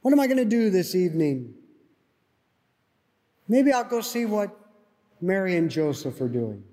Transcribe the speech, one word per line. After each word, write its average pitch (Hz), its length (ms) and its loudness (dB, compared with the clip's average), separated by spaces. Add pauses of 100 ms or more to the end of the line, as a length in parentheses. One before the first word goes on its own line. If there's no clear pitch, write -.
What 269 120 2
am 285 80 4
I 269 60 2
gonna 254 200 2
do 220 240 2
this 185 240 0
evening? 156 600 -2 (1900)
Maybe 262 240 4
I'll 247 140 2
go 233 160 -2
see 233 240 -4
what 208 320 -2 (640)
Mary 185 360 0
and 165 140 0
Joseph 147 520 -4
are 123 60 -2
doing. 110 440 -6